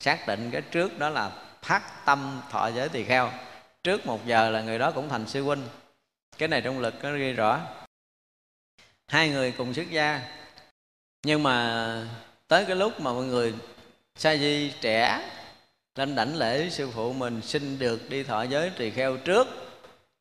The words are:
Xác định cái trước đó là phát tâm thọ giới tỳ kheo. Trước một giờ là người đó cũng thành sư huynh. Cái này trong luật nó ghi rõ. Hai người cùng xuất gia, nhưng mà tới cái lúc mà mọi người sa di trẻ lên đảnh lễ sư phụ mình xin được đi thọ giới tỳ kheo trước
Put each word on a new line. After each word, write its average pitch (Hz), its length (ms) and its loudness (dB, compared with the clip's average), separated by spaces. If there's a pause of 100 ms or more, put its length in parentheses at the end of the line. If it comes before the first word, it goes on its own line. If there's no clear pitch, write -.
Xác 151 260 0
định 113 240 -2
cái 147 120 -4
trước 170 360 -2
đó 147 100 0
là 117 220 -2 (320)
phát - 440 -2
tâm 135 440 2
thọ 107 160 0
giới 120 220 -2
tỳ 139 160 -4
kheo. 123 260 4 (540)
Trước 180 220 0
một 113 200 -4
giờ 113 240 6
là 110 120 0
người 113 160 -2
đó 135 120 2
cũng 147 180 -4
thành 117 180 -4
sư 139 160 -4
huynh. 139 260 -2 (680)
Cái 160 100 0
này 147 120 2
trong 127 200 -2
luật 117 220 0
nó 143 100 -4
ghi 135 200 -2
rõ. 117 280 4 (1500)
Hai 156 220 4
người 131 240 0
cùng 123 220 -6
xuất 175 160 -6
gia, 151 300 0 (1080)
nhưng 151 160 4
mà 117 680 0 (400)
tới 180 160 6
cái 185 120 0
lúc 208 240 0
mà 135 120 0
mọi 123 120 -2
người 120 300 2 (640)
sa 156 200 4
di 147 440 2
trẻ 120 500 2 (640)
lên 139 200 -2
đảnh 127 220 0
lễ 143 340 0
sư 143 240 -4
phụ 117 180 -2
mình 120 300 -4
xin 139 360 -4
được 117 320 -2
đi 135 120 -4
thọ 117 200 0
giới 143 280 0
tỳ 123 200 -4
kheo 131 260 0
trước 180 300 4 (760)